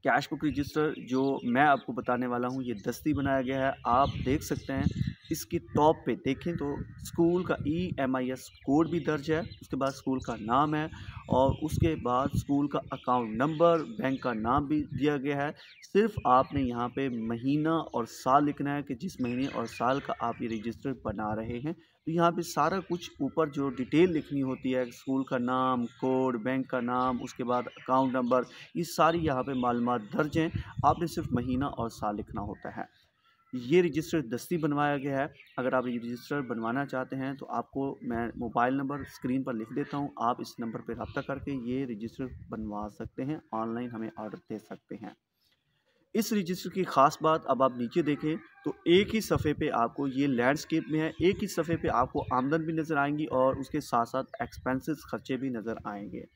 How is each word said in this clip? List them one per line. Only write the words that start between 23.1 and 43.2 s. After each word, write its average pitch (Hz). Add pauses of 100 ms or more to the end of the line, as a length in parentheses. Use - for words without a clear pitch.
ऊपर 151
जो 139
detail 147
लिखनी 143
होती 131
है, 127
school 135
का 131
नाम, 127 (120)
code, 131
bank 131
का 127
नाम, 123
उसके -
बाद 123
account 131
number, 127 (300)
ये 170
सारी 165
यहाँ 139
पे 135
मालूमात 120
दर्ज 151
हैं। 160 (340)
आपने 160
सिर्फ -
महीना 127
और 117
साल 104
लिखना 104
होता 104
है। 110 (640)
ये 127
रजिस्टर 160
दस्ती 123
बनवाया 147
गया 135
है। - (260)
अगर 127
आप 123
ये 120
रजिस्टर 120
बनवाना 120
चाहते 131
हैं 135
तो -
आपको 135 (180)
मैं 117 (120)
मोबाइल 123
नंबर 139
स्क्रीन 131
पर 131
लिख 113
देता 143
हूँ, 143
आप 117
इस 127
नंबर 117
पर 113
रब्ता 139
करके 139 (180)
ये 131
रजिस्टर 120 (160)
बनवा 107
सकते 117